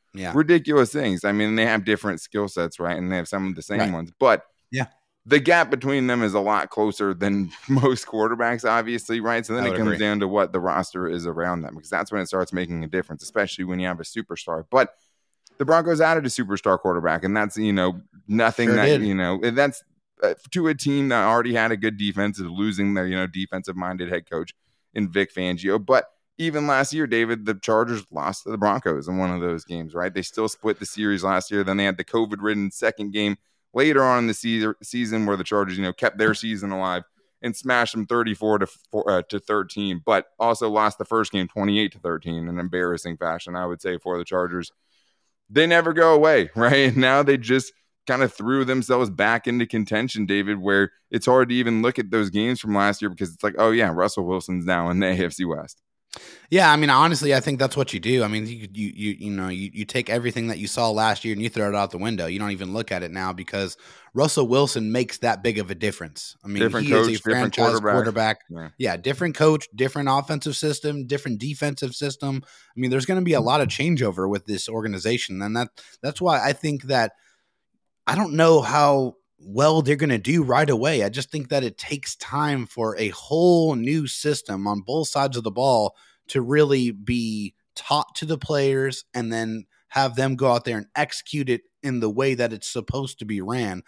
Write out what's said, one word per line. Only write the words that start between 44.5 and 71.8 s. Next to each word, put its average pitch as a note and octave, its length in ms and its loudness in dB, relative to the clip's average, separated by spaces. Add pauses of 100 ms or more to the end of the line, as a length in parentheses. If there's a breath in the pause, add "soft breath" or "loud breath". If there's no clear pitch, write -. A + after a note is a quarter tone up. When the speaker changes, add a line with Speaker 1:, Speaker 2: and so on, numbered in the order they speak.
Speaker 2:
They D3 180 4
never E3 260 4
go E3 220 8
away, D3 380 6
<laughs> - 40 -14
right? B2 380 4
Now C3 280 4
they C#3 160 4
just B2+ 340 0 (340)
kinda B2+ 220 2
threw C3 360 -2
themselves B2+ 460 2
back G#2+ 360 0
into A#2+ 200 0
contention, A2 600 -2
David, G2+ 340 0
where G2 320 4 (180)
it's A#2 160 -2
hard B2+ 220 6
to A#2+ 60 -2
even A#2 280 2
look B2+ 160 0
at G#2 120 -6
those G#2 200 2
games A2+ 300 -2
from G#2 140 -2
last G2+ 260 2
year G#2 100 -2
because F2 220 -6
it's E2 100 -10
like, G#2 160 -2
"Oh, A2 120 4
yeah, A2+ 220 4
Russell F2+ 340 0
Wilson's F2+ 400 -2
now F2 240 0
in F#2 100 2
the F#2+ 60 2
A F#2 200 0
F E2+ 60 -6
C F2+ 120 -6
West." D2+ 360 -8 (720 loud breath)
Speaker 1:
Yeah, E3+ 220 8
I - 20 8
mean, D3+ 160 4
honestly, C#3+ 460 6
I - 20 2
think C3 220 -2
that's C3+ 160 0
what C3+ 160 -2
you G2 80 -6
do. A#2+ 240 0
I - 20 0
mean, G#2+ 180 -4
you, A2+ 280 -12
you, G#2 200 -6
you, G#2 280 -6
you G2+ 100 -8
know, F#2+ 160 -6
you, F#2 260 -6
you G#2 120 -10
take A#2+ 260 -4
everything A#2 380 -2
that F#2+ 100 -6
you G2+ 80 -8
saw A2+ 240 0
last G#2+ 340 0
year A2+ 80 -4
and G2+ 80 -6
you A#2 80 -4
throw G#2+ 200 -2
it G2+ 80 -2
out G2+ 160 -2
the F2+ 60 -10
window. G2 280 -4
You F#2 140 -6
don't G#2 100 -4
even F#2+ 220 -8
look A2 180 -6
at F2+ 140 -4
it E2+ 80 -10
now F#2 200 -6
because F#2 440 -8 (360 loud breath)
Russell C#3 360 2
Wilson B2+ 420 2
makes A#2+ 280 -2
that G#2+ 260 -2
big A2 160 -2
of F#2 100 -8
a F#2 60 -8
difference. E2+ 680 -8
I G2 40 -12
mean, G2+ 160 0
Speaker 2:
Different A2+ 240 0
Speaker 1:
he C#3 60 2
is A2 40 6
Speaker 2:
coach, A2+ 80 4
Speaker 1:
a A#2 60 0
Speaker 2:
different A2 260 0 (160)
Speaker 1:
franchise A2+ 260 2
Speaker 2:
quarterback. G#2 120 2
Speaker 1:
quarterback. A2 480 0 (100)
Speaker 2:
Yeah. E2 260 -12
Speaker 1:
Yeah, G2 200 -2
different C3+ 400 -4
coach, D#3 400 2
different C3+ 340 -2
offensive C#3 460 -2
system, D3 500 -4
different C3+ 320 -4
defensive C#3 560 -6